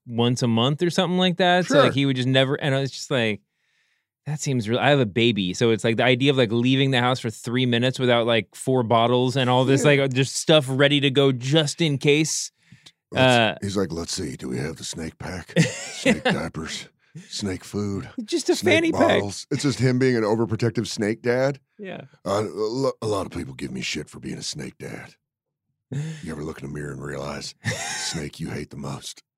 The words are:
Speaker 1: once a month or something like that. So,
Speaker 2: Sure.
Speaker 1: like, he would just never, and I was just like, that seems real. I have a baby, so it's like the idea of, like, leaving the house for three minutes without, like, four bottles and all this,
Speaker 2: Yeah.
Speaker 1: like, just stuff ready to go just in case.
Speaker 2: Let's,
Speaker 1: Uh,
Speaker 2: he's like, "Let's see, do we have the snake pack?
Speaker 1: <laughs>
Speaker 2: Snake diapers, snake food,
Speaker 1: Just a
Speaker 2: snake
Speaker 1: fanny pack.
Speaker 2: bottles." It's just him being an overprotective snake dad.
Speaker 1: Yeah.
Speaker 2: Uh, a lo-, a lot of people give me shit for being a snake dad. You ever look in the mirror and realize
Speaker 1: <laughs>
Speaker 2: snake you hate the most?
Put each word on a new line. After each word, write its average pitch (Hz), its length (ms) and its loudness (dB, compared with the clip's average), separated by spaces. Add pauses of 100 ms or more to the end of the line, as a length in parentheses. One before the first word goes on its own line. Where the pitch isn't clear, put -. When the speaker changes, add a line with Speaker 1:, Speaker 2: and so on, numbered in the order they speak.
Speaker 1:
once 120 380 0
a 123 40 2
month 123 360 2
or 175 80 2
something 180 260 0
like 185 200 2
that. 180 280 4
So, 254 80 -2
Speaker 2:
Sure. 285 120 8
Speaker 1:
like, - 80 2
he 139 120 2
would 135 120 2
just 127 100 0
never, 131 260 4
and 139 220 0
I 139 60 0
was 131 100 -4
just - 180 -12
like, 113 320 0 (840)
that 147 120 -6
seems 123 300 -2
real. 120 80 0
I 113 140 4
have 147 80 4
a 120 80 2
baby, 101 480 2
so 117 160 2
it's 110 120 0
like 117 140 0
the 123 60 2
idea 127 260 4
of, 135 80 2
like, 117 140 2
leaving 131 400 2
the 127 80 2
house 123 200 0
for 117 120 -6
three 127 340 -2
minutes 123 320 0
without, 117 300 2
like, 113 260 0
four 131 300 0
bottles 120 540 2
and 127 120 2
all 127 160 4
this, 135 200 4
Speaker 2:
Yeah. 139 180 6
Speaker 1:
like, 135 100 -2
just 131 220 0
stuff 151 340 4
ready 143 300 4
to 139 100 2
go 139 220 4
just 143 500 0
in 147 160 0
case. 151 540 0 (600)
Speaker 2:
Let's, 131 100 2
Speaker 1:
Uh, 120 400 6
Speaker 2:
he's 98 160 -4
like, 92 140 0
"Let's 85 220 -6
see, 76 220 -8
do 64 140 -10
we 64 80 -6
have 73 180 -6
the - 80 -16
snake 80 340 -10
pack? 82 400 -12
Speaker 1:
<laughs> - 20 2
Speaker 2:
Snake - 640 -2
diapers, - 640 -6 (420)
snake 95 340 -6
food, 101 460 -6 (160)
Speaker 1:
Just - 240 -4
a 339 60 4
Speaker 2:
snake - 200 2
Speaker 1:
fanny 330 160 2
pack. - 100 2
Speaker 2:
bottles." - 480 0
It's 147 140 -4
just 135 160 0
him 127 180 2
being 127 200 4
an 110 60 0
overprotective 110 640 0
snake 110 340 -4
dad. 131 380 0 (200)
Speaker 1:
Yeah. 190 220 -12 (240)
Speaker 2:
Uh, 101 180 -2
a - 0 -
lo-, 107 480 -4 (100)
a 110 60 -4
lot 98 180 -2
of - 60 -12
people 73 220 -10
give 67 180 -10
me 64 100 -8
shit - 280 -8
for - 100 -18
being 65 180 -10
a - 60 -14
snake 67 340 -10
dad. - 380 -14 (760)
You 147 400 -8
ever 76 120 -10
look 78 180 -10
in 69 60 -12
the 73 60 -10
mirror 73 180 -10
and 69 100 -12
realize 71 580 -10
Speaker 1:
<laughs> - 60 -20
Speaker 2:
snake - 760 -8
you 73 80 -8
hate 71 220 -10
the - 60 -14
most? 69 460 -12 (140)